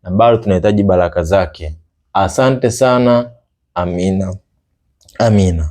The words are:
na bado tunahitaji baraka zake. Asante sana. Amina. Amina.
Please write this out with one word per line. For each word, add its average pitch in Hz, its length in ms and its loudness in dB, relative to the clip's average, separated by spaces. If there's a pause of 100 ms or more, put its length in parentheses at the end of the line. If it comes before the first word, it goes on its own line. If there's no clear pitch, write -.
na 90 80 -10
bado 113 260 4
tunahitaji 101 460 0
baraka 90 400 0
zake. 82 520 -4 (380)
Asante 127 580 0
sana. 123 580 0 (460)
Amina. 92 600 -4 (840)
Amina. 92 500 2